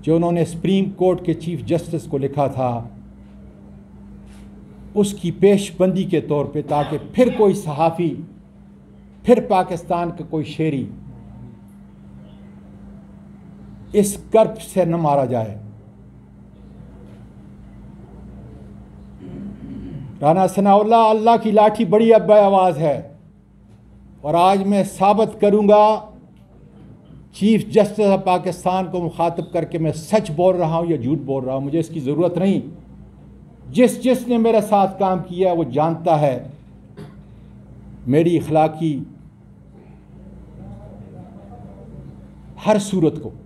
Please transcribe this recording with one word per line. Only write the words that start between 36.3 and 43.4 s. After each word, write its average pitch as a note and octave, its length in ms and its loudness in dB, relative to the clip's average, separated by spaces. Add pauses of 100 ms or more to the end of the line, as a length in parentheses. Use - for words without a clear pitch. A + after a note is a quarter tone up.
मेरी D#3+ 320 2
अखलाकी D#3 680 -2 (3500)
हर G#3 220 0
सूरत E3+ 360 0
को A2 160 -12 (120)